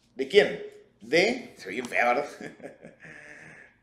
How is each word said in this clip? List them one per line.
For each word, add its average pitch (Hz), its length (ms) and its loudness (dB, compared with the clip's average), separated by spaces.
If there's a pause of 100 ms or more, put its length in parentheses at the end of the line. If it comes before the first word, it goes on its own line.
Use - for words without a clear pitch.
(140)
¿De 135 140 -6
quién? - 420 4 (300)
De, 180 560 0
se - 100 -18
ve 92 60 -10
bien 120 140 -8
fea, 107 200 0
¿verdad? 135 200 0 (120)
<laughs> - 600 -18 (840)